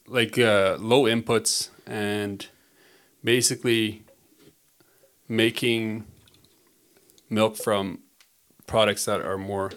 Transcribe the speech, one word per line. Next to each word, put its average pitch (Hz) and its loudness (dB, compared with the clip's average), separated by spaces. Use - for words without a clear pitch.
like, 117 -2
uh, 98 4
low 120 2
inputs 113 0
and 104 -6
basically 117 0
making 113 0
milk 110 0
from 98 -2
products 104 2
that 104 0
are 95 -4
more 98 -6